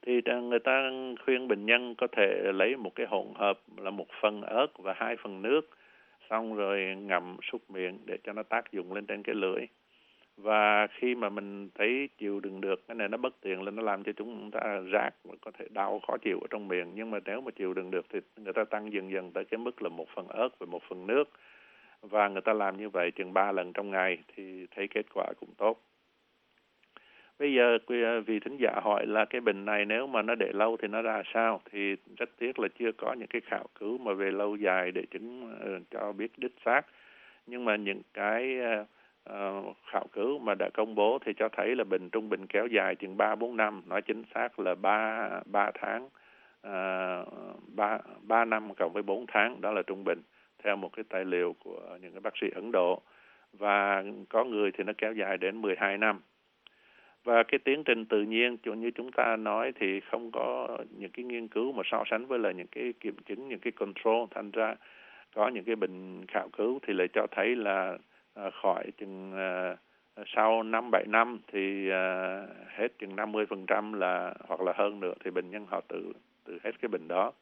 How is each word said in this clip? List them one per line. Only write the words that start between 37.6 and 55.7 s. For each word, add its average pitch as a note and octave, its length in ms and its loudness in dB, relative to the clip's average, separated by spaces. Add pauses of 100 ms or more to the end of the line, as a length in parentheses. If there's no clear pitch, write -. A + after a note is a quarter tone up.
mà G#2+ 100 4
những G2+ 260 -2 (120)
cái, A#2 460 0
ờ, A2+ 260 0 (380)
ờ, G2+ 400 -6 (280)
khảo - 220 0
cứu B2+ 260 0
mà A2+ 160 2
đã F#2+ 180 0
công A2 220 0
bố G#2+ 300 4
thì G#2+ 120 -2
cho A2 120 2
thấy G#2 260 0
là A#2+ 80 0
bệnh F#2 260 0
trung A2 200 -2
bình F#2+ 180 -2
kéo G2 200 2
dài F#2+ 280 2
chừng F#2+ 220 -10
ba G#2+ 180 4
bốn A#2 220 -2
năm, G#2+ 280 2
nói F#2 160 -2
chính A2 220 -4 (120)
xác A#2 240 -2
là F#2 160 2
ba, G2+ 540 2 (160)
ba G2+ 280 2
tháng, A#2 360 -6 (520)
ờ, F#2 640 -2 (500)
ba, G#2+ 220 2 (240)
ba A2+ 240 4
năm A2 280 -2
cộng F2 200 0
với G#2 100 -2
bốn G2+ 240 -2
tháng, A2 340 2
đó G2+ 100 0
là G2+ 100 2
trung G2 220 -6
bình, F2 180 0 (420)
theo G#2 120 2
một F#2+ 200 -6
cái A2 140 -8
tài F#2+ 160 -2
liệu F2 380 0
của F2+ 380 -14
những F2+ 100 -18
cái F#2+ 100 -16
bác G#2 200 -4
sĩ G2+ 140 0
Ấn G#2 160 -6
Độ. F#2 300 4 (520)
Và G2+ 500 4 (260)
có A2+ 140 6
người G#2+ 280 4
thì G2 120 -4
nó G#2 140 -2
kéo A2 160 0
dài G2 240 0
đến G2 240 0
mười G2+ 160 2